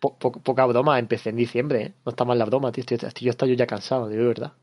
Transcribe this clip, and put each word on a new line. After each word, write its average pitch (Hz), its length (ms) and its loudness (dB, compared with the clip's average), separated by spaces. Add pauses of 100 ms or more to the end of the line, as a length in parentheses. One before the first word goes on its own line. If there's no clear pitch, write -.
po-, - 180 -2
po-, 123 140 0
poca 131 320 2
broma, 127 340 4
empecé 113 300 -2
en 110 80 -4
diciembre, 120 460 0
¿eh? - 120 -10 (120)
No 123 40 -6
está 120 140 0
mal 120 140 2
la 110 80 2
broma, 127 260 0
tío. 127 80 -6
Estoy, 120 160 -4
estoy, - 300 -8
yo 123 40 2
estoy 127 240 2
ya 123 120 2
cansado, 113 420 -4
digo, 107 140 -2
de 120 60 4
verdad. 113 240 -4 (100)